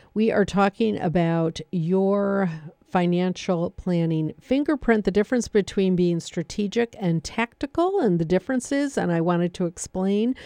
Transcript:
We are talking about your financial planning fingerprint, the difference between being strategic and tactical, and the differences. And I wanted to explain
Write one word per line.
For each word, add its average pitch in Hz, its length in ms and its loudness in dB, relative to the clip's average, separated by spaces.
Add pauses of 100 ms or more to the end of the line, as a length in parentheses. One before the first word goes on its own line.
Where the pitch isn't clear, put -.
(160)
We 220 160 2
are 196 140 4
talking 202 540 0
about 165 600 0 (120)
your 196 800 0 (400)
financial 175 800 0
planning 165 680 0
fingerprint, 262 640 0
the 190 80 0
difference 214 380 0
between 190 440 0
being 175 280 2
strategic 208 760 -4
and 170 240 0
tactical, 339 800 -2
and 190 180 2
the 165 80 0
differences. 262 720 -2
And 175 140 -2
I 170 80 0
wanted 175 360 0
to 185 100 -2
explain 196 720 -2 (100)